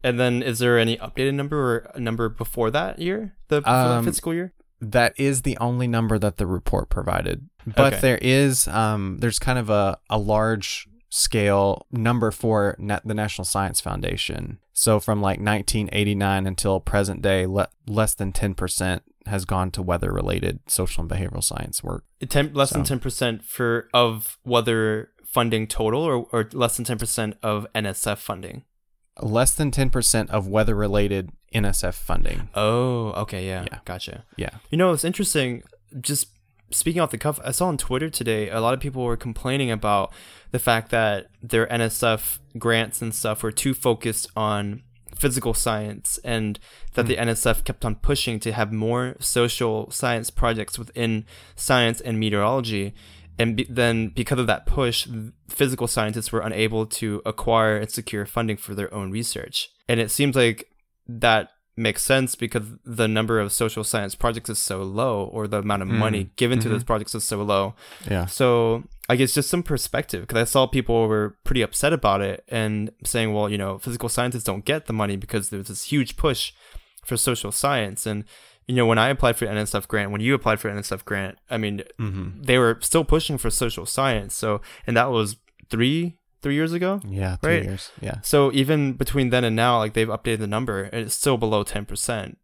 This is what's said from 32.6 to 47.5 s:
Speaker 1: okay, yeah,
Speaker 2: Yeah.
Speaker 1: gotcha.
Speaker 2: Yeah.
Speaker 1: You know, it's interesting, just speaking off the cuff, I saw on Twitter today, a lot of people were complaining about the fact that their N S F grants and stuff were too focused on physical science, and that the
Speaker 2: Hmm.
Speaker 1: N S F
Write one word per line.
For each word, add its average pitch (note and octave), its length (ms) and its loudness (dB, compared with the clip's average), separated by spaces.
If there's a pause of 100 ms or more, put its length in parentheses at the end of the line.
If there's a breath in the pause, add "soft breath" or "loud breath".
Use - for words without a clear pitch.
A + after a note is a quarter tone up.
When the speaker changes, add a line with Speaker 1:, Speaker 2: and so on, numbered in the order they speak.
Speaker 1:
okay, F#2+ 240 -6
yeah, F#2 260 -4
Speaker 2:
Yeah. - 140 -14
Speaker 1:
gotcha. - 380 -10 (120)
Speaker 2:
Yeah. - 140 -4 (200)
Speaker 1:
You D3+ 60 0
know, F3+ 160 4
it's D3+ 120 -2
interesting, D3+ 580 0 (400)
just - 240 -2 (440)
speaking E3 300 0
off D#3+ 120 2
the A2+ 60 -6
cuff, D3+ 260 -2
I C3 80 -4
saw F3+ 160 0
on D#3+ 100 -2
Twitter C#3+ 320 -2
today, A2 400 -2
a A2 100 -2
lot A#2 140 2
of C3 60 -4
people C3+ 240 -4
were A#2 120 0
complaining B2+ 540 -2
about G#2 420 0 (380 loud breath)
the B2+ 80 -2
fact A2+ 320 2
that G#2+ 380 2 (140)
their A#2 300 2
N A#2 80 0
S A2+ 220 0
F A2+ 380 0 (180)
grants A2+ 440 0
and A2+ 120 -6
stuff - 280 -2
were A2 100 -2
too C3+ 220 0
focused A2+ 600 0
on G#2+ 460 -2 (320)
physical B2 400 0
science, G#2+ 720 -2
and A2 340 -2 (360 loud breath)
that B2 120 2
the B2+ 80 2
Speaker 2:
Hmm. - 80 -2
Speaker 1:
N A#2 80 2
S A2+ 160 0
F A2+ 180 4